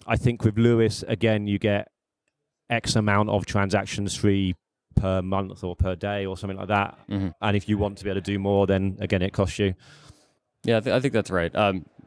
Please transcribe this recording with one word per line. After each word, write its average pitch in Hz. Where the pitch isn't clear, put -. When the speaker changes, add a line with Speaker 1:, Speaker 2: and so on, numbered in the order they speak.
Speaker 1:
I 113
think 120
with 110
Lewis, 113
again, 107
you 101
get 101
X 117
amount 104
of 101
transactions 101
free 98
per 95
month 95
or 90
per 92
day 101
or 95
something 98
like 98
that. 101
Speaker 2:
Mm-hmm. 98
Speaker 1:
And 104
if 104
you 107
want 101
to -
be 98
able 95
to 82
do 101
more, 98
then 95
again, 95
it 95
costs -
you. 98
Speaker 2:
Yeah, 113
I, -
th-, 107
I 131
think 127
that's 107
right. 85
Um, 95